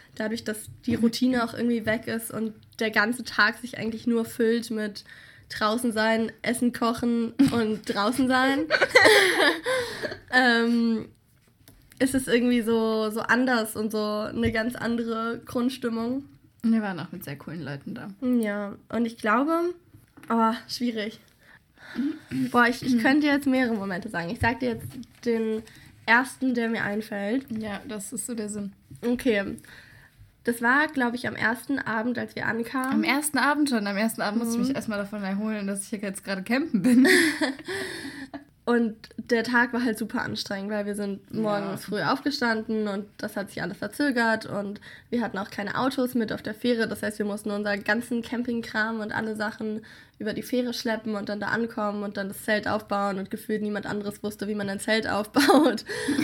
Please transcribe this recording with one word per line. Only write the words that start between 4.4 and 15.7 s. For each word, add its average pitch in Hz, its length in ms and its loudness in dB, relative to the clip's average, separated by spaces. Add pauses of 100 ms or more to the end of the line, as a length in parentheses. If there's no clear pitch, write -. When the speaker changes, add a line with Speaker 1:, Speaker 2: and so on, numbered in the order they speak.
Speaker 1:
mit 214 320 -6 (460)
draußen 226 420 0
sein, 220 400 2 (100)
Essen 240 320 0
kochen 233 680 0
Speaker 2:
<laughs> 277 120 6
Speaker 1:
und 220 340 0
draußen 254 420 2
sein, 262 380 4 (800)
<laughs> 466 880 -2
ähm, 233 760 4 (920)
ist 269 160 2
es 262 120 0
irgendwie 247 340 4
so, 220 500 2
so 220 100 -4
anders 240 540 2
und 214 160 -2
so 214 60 -2 (320)
eine 226 220 0
ganz 226 240 -2
andere 233 680 -2
Grundstimmung. 240 800 -2 (380)